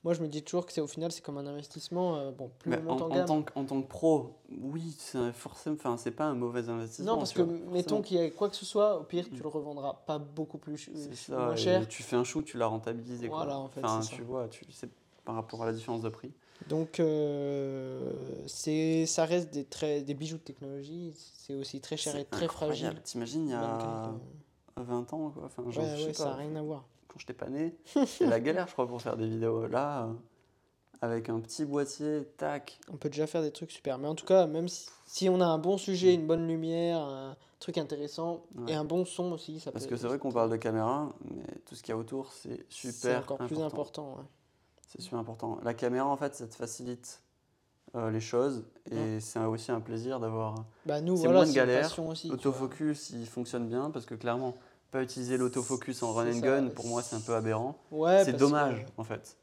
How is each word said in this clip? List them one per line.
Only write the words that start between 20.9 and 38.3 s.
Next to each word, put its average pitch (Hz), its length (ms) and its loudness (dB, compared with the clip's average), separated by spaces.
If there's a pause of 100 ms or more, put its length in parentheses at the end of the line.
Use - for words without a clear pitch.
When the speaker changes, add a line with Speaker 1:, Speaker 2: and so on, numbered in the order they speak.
Speaker 1:
C'est - 380 -12
aussi 135 260 -6
très - 160 -6
cher 147 180 -2
Speaker 2:
C'est 143 80 -2
Speaker 1:
et - 20 -6
très - 220 -2
Speaker 2:
incroyable. 151 320 0
Speaker 1:
fragile. 127 260 -4
Speaker 2:
T'imagines, 127 420 -2
il 143 40 0
y 127 40 0
a 120 60 -2
Speaker 1:
Malgré 113 260 -2 (920)
que 127 60 -6
Speaker 2:
vingt 120 300 -2
ans, 156 180 -4
quoi. 143 160 -12
Enfin, 120 240 -8
genre, 147 140 0
Speaker 1:
Ouais, 156 120 -2
Speaker 2:
je 147 40 -4
sais 156 80 0
Speaker 1:
ouais, 156 60 -4
ça 156 100 -2
Speaker 2:
pas, 139 80 0
Speaker 1:
a 131 40 -4
rien 151 200 -6
à 151 60 -4
voir. 151 220 -6 (220)
Speaker 2:
quand - 140 -20
j'étais - 120 -12
pas - 160 -8
né, 156 360 -2
Speaker 1:
<laughs> 285 220 4
Speaker 2:
c'était - 200 2
la 117 140 6
galère, 160 260 2
je - 60 -14
crois, 123 160 2
pour 120 120 -6
faire 117 160 -2
des 113 120 0
vidéos. 113 400 0
Là, 135 380 0
euh, 113 60 -4 (880)
avec 117 280 0
un 113 100 0
petit 113 260 -4
boîtier, 143 600 -2 (120)
tac. 147 440 -6 (120)
Speaker 1:
On 165 40 -10
peut 147 120 -4
déjà 147 200 0
faire 165 140 0
des 151 100 0
trucs - 180 -10
super. - 280 -4
Mais 143 100 -2
en 156 80 -2
tout - 100 -12
cas, 185 200 10
même 160 220 0
si, - 200 -10 (180)
si - 220 0
on 185 120 6
a 180 60 8
un 160 120 6
bon 175 200 2
sujet, 185 380 6
Speaker 2:
Mm. 165 40 2
Speaker 1:
une 156 60 -2
bonne 165 220 4
lumière, 165 500 2
un 135 380 -6 (240)
truc 175 180 -4
intéressant 156 640 -4 (140)